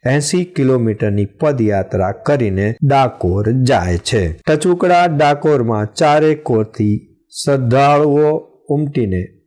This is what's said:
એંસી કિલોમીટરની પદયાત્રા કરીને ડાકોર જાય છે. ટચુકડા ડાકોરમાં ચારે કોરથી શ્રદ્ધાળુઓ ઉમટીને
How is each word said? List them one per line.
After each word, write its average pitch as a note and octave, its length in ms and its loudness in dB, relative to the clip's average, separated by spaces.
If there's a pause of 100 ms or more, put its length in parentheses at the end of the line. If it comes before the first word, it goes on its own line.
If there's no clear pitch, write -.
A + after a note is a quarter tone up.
એંસી D3 380 0
કિલોમીટરની A2+ 800 0
પદયાત્રા G2+ 880 -2
કરીને G#2+ 720 -2
ડાકોર A#2+ 680 0
જાય A#2 480 0
છે. F2 340 -2
ટચુકડા F3 760 0
ડાકોરમાં C#3+ 880 0
ચારે D#3 400 2
કોરથી A2 920 -4 (200)
શ્રદ્ધાળુઓ C#3+ 920 2 (300)
ઉમટીને C3 560 -2 (220)